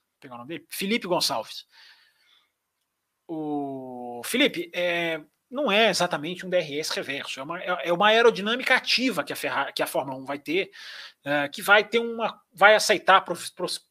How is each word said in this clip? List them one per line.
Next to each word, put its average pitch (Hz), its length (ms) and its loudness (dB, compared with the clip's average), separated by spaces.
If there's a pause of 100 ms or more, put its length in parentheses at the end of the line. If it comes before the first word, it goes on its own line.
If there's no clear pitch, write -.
(200)
pegar 127 160 -18
o - 20 -14
nome 120 100 -16
dele? 160 220 -12
Felipe 214 360 -2
Gonçalves. 160 600 0 (1600)
O 135 1000 -8
Felipe, 247 480 -2
é, 170 480 -4 (300)
não 254 200 -2
é 214 180 4
exatamente 175 560 -4
um 185 40 -10
D 180 80 0
R 151 220 -4
S - 160 -6
reverso, 135 440 -8
é 135 40 -10
uma, 170 180 -10
é, 185 280 -4
é 175 40 2
uma 196 140 4
aerodinâmica 226 680 4
ativa 233 480 0
que - 80 -8
a 143 40 -6
Ferra-, - 360 -4
que 151 120 -2
a 147 40 -2
Fórmula 135 300 -4
um 135 80 -12
vai 143 140 -8
ter, 165 320 -4 (520)
é, 143 240 0
que 196 140 -10
vai 208 220 6
ter 233 160 0
uma, 233 420 -4 (100)
vai 202 240 8
aceitar 190 460 4
pros-, - 300 -8
pros-, - 260 -6 (140)